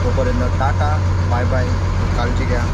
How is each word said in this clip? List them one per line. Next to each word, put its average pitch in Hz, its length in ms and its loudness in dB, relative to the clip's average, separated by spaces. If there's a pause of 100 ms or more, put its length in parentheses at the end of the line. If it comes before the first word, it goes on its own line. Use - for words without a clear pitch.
तोपर्यंत 247 560 0
टाटा, 147 360 0 (340)
बाय 123 140 0
बाय, 127 220 0 (500)
काळजी - 280 0
घ्या. 123 300 0